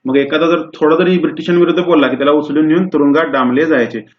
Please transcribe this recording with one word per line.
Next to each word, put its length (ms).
मग 120
एखादा 300
जर 120
थोडा 380
जरी 220
ब्रिटिशांविरुद्ध 600
बोलला 280
की 80
त्याला 160
उचलून 340
नेऊन 200
तुरुंगात 440
डांबले 360
जायचे. 400